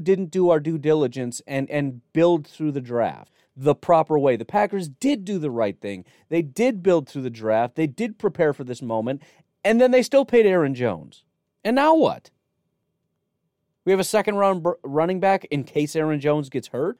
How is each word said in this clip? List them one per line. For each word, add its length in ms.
didn't 300
do 180
our 100
due 180
diligence 680
and, 240
and 320
build 340
through 240
the 100
draft 500
the 160
proper 440
way. 160
The 100
Packers 420
did 380
do 140
the 120
right 300
thing. 240
They 140
did 400
build 260
through 140
the 60
draft. 460
They 120
did 320
prepare 340
for 100
this 200
moment, 400
and 180
then 80
they 140
still 220
paid 200
Aaron 300
Jones. 480
And 120
now 200
what? 340
We 80
have 80
a 40
second 320
round 260
br-, 120
running 360
back 260
in 180
case 320
Aaron 240
Jones 300
gets 180
hurt? 320